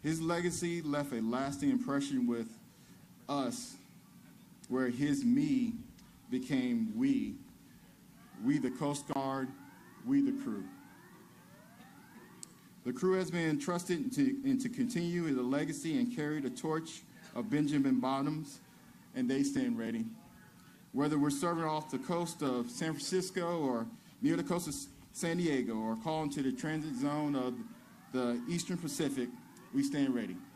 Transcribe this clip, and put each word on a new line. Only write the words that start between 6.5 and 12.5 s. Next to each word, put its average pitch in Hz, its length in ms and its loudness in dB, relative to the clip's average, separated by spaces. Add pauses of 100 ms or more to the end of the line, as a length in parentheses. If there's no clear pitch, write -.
we, 113 400 2 (1080)
we 143 140 4
the 123 120 2
Coast 143 380 -2
Guard, 135 400 -2 (580)
we 139 140 6
the 123 120 4 (100)
crew. 101 220 -4 (2250)